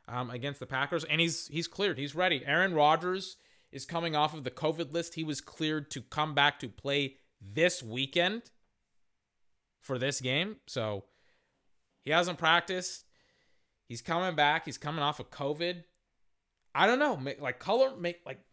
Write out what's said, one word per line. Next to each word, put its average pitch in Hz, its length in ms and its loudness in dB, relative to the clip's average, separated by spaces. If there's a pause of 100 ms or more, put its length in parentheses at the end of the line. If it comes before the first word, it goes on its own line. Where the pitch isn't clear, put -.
um, 123 220 -6
against 127 300 -8
the 127 60 -10
Packers. 143 380 -2
And 160 180 0
he's, 165 260 0
he's 165 200 -4
cleared. 190 300 -2
He's 143 180 -6
ready. 175 300 2
Aaron 175 280 2
Rodgers 165 640 2 (340)
is 135 140 -10
coming 165 300 -2
off 151 180 2
of 151 100 -10
the 127 80 -4
covid 156 420 -2
list. 170 220 -4
He 160 80 -4
was 151 180 -4
cleared 156 500 -4
to 131 100 -8
come 156 320 -2
back 143 260 4
to 123 100 -6
play 139 480 -2 (240)
this 151 420 2
weekend 135 600 0 (1400)
for 131 180 -4
this 135 220 -2
game. 156 360 -2 (100)
So 107 380 -4 (960)
he 135 100 -4
hasn't 175 260 0
practiced. 175 680 2 (800)
He's 117 140 -10
coming 170 340 -2
back. 151 300 4
He's 143 120 -8
coming 151 260 -4
off 147 160 0
of - 120 -12
covid. 165 520 -4 (880)
I 165 140 8
don't 247 120 6
know. 277 180 2
May-, 135 220 -6
like, 127 200 -4
color, 262 360 2
may-, 175 300 -4
like, 135 140 -12 (140)